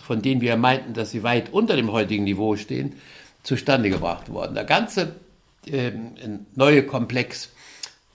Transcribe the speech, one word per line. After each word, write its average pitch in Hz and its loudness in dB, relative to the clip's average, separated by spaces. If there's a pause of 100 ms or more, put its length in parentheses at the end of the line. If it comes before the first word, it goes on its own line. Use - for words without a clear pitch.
von 113 -2
denen 131 2
wir 117 2
meinten, 127 2
dass 110 -4
sie 110 -6
weit 117 0
unter 214 2
dem 117 0
heutigen 104 0
Niveau 104 0
stehen, 131 -6 (480)
zustande 127 2
gebracht 87 -4
worden. 90 -6
Der 107 -6
ganze, 180 0 (500)
ähm, 120 -4 (420)
neue 143 6
Komplex 123 -4 (640)